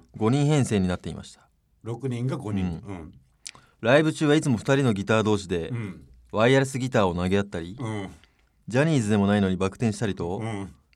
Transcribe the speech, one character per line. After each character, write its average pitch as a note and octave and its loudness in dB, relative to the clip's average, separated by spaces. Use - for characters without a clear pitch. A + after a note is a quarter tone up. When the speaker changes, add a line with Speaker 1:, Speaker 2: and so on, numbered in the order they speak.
Speaker 1:
五 G#2+ 2
人 C#3+ 4
編 D3 4
成 G#2+ 2
に F#2 2
な F2+ 0
っ - -10
て F2 -10
い D2+ -10
ま - -12
し - -20
た。 - -20
Speaker 2:
六 A#2+ -8
人 B2 -4
が D#3 -4
五 - -8
人。 F2+ -2
Speaker 1:
う G2+ -12
ん。 F#2+ -10
Speaker 2:
う - -12
ん。 D2+ -16
Speaker 1:
ラ B2 6
イ D#3+ 2
ブ D#3 0
中 D#3 0
は D3 4
い D#3+ 2
つ D#3 -2
も A#2 2
二 C3+ 0
人 - 2
の A#2 2
ギ G2 -4
タ A2 4
ー G#2+ 2
同 G#2+ 2
士 F2 -8
で、 E2+ -4
Speaker 2:
う - -8
ん。 F#2+ -12
Speaker 1:
ワ G#2+ 2
イ C3 4
ヤ C3+ 6
レ C#3 2
ス C3+ -8
ギ C3 -4
タ B2+ 2
ー G2 4
を F2 -2
投 F2+ -2
げ F#2+ 2
合 G2+ 2
っ G2+ -2
た G2 -8
り、 F2 -10
Speaker 2:
う A#2 -6
ん。 G2+ -6
Speaker 1:
ジ A#2 0
ャ C#3+ 4
ニ D#3+ 2
ー B2 4
ズ G#2 -2
で G#2+ 4
も G2 4
な G#2 4
い G2+ 4
の F#2+ 2
に F#2 0
バ F#2+ 0
ク F#2+ -10
転 A2+ 0
し G2+ -6
た A#2 -2
り F#2 -2
と、 F2 -6
Speaker 2:
う A2+ -8
ん。 G2 -10